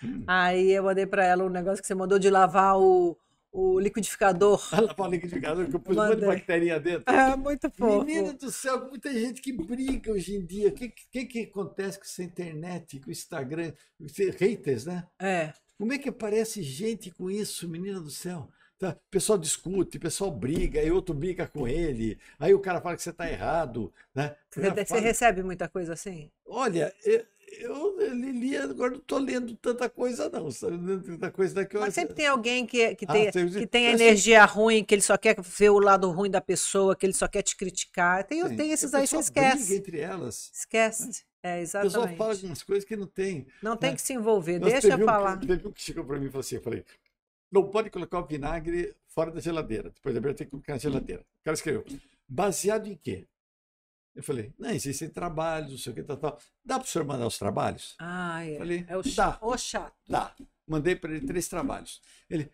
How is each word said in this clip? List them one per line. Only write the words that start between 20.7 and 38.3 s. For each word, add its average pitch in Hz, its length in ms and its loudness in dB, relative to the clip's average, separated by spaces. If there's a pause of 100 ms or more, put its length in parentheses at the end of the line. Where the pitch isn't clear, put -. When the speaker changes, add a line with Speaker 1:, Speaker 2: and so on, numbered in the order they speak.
Speaker 1:
e 156 80 2
outro 180 240 0
briga 170 320 -4
com 135 220 -6
ele, 120 500 -2 (200)
aí 175 160 6
o 190 60 6
cara 185 200 -2
fala 170 160 -6
que - 60 -10
você 175 100 -8
tá 165 180 -8
errado, 123 600 -4 (220)
né? 143 200 -4 (160)
Speaker 2:
Você, 165 120 -8
Speaker 1:
Já 185 120 2
Speaker 2:
você 202 120 -2
Speaker 1:
fala 233 160 0
Speaker 2:
recebe 220 400 2
muita 185 260 -6
coisa 170 240 -8
assim? 160 380 -14 (160)
Speaker 1:
Olha, 185 460 -2 (120)
eu, 226 200 4 (360)
eu 285 360 -6 (180)
li, 254 180 -4
li, 254 240 -4
agora 269 360 -2
não - 80 -12
tô - 180 -4
lendo 247 380 -4
tanta 247 320 -2
coisa 254 420 -4
não, 160 200 -6
sabe? 170 260 -6
Lendo 185 260 -4
tanta 170 280 -8
coisa 180 240 0
daqui, 196 220 -4
Speaker 2:
Mas 208 120 -2
Speaker 1:
eu 190 40 -4
Speaker 2:
sempre 349 220 -4
tem 302 120 0
alguém 247 400 0
que, 226 280 2
que - 120 -12
Speaker 1:
Ah, - 60 -2
Speaker 2:
tem, 208 180 6
Speaker 1:
tem, 175 200 2
Speaker 2:
que 196 160 -4
tem 240 260 4
Speaker 1:
mas 233 80 6
Speaker 2:
energia 220 460 10
ruim, 220 360 6
que 202 120 2
ele 202 80 6
só 202 160 4
quer 220 220 4
ver 202 300 4
o 202 80 8
lado 196 320 6
ruim 190 200 0
da 185 100 2
pessoa, 190 560 2
que - 80 -4
ele 190 80 2
só 180 160 0
quer 202 140 -2
te - 140 -2
criticar. 185 680 0
Tem, 320 220 -4